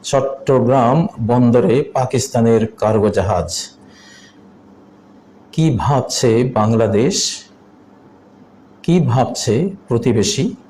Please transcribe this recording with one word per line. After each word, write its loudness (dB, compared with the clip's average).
চট্টগ্রাম 0
বন্দরে 2
পাকিস্তানের 0
কার্গো 0
জাহাজ। -4
কি 0
ভাবছে 0
বাংলাদেশ? 0
কি 2
ভাবছে 0
প্রতিবেশী? -2